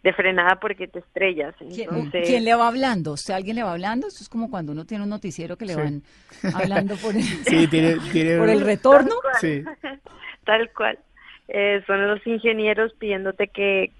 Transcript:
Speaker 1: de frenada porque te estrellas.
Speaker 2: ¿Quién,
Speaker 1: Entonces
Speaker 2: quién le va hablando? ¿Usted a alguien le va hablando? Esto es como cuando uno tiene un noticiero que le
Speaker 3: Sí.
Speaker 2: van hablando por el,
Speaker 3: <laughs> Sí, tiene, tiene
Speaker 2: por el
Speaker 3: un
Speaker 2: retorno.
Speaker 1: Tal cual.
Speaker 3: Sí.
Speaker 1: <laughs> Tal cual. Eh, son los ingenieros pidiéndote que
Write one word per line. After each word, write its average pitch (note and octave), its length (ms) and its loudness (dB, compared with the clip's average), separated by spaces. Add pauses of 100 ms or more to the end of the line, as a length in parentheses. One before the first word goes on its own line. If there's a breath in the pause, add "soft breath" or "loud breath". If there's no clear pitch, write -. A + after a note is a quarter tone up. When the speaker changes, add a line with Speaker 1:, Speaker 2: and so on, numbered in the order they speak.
Speaker 1:
de F#3 100 4
frenada F#3 480 2
porque G3 280 -6
te F3+ 120 -14
estrellas. F3 580 -4
Speaker 2:
¿Quién, F3+ 300 -12
Speaker 1:
Entonces E3 400 -4
Speaker 2:
quién A#3 160 2
le A3+ 100 4
va A#3 140 4
hablando? A#3 440 -2
¿Usted F#3 220 -8
a - 20 -2
alguien G3 200 -6
le A#3+ 60 -4
va F#3 100 -4
hablando? G#3+ 360 -4
Esto - 140 -16
es - 60 -20
como A3+ 220 -6
cuando E3 220 -8
uno D#3+ 120 -10
tiene G#3 200 -8
un G3+ 60 -6
noticiero F3 460 -10
que A3 100 -12
le F3+ 80 -6
Speaker 3:
Sí. D#3 60 -4
Speaker 2:
van D3 220 -4 (520 soft breath)
hablando G3 420 -2
por G#3+ 180 -4
el, A3+ 80 0
Speaker 3:
<laughs> - 240 -4
Sí, E3 220 6
tiene, D#3+ 280 4 (160)
tiene E3 260 2
Speaker 2:
por E3+ 100 6
el G#3+ 100 6
Speaker 3:
un G3 60 2
Speaker 2:
retorno. C4+ 460 6
Speaker 1:
Tal A#4 120 -2
cual. B3+ 180 0
Speaker 3:
Sí. D3+ 240 -2 (180)
Speaker 1:
<laughs> - 640 -14
Tal A3 280 2
cual. - 260 -2 (500 loud breath)
Eh, G3+ 380 0
son G3 220 2
los G#3 180 -2
ingenieros A3 680 0
pidiéndote F#3+ 540 -4
que G3 520 0